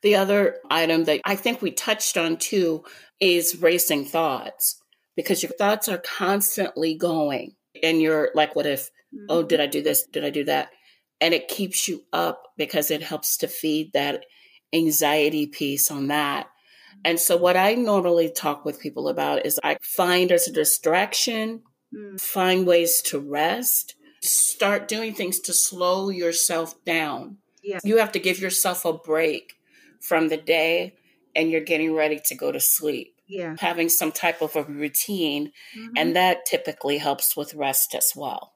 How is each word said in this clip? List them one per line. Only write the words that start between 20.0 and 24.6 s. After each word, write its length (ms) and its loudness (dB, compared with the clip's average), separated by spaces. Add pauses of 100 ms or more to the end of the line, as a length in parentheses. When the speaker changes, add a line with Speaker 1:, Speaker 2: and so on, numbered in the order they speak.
Speaker 1:
as 160 4
a 60 -6
distraction, 1080 0 (320)
Speaker 2:
Mm. 240 -14
Speaker 1:
find 460 2
ways 380 4
to 160 -2
rest, 720 -2 (280)
start 680 0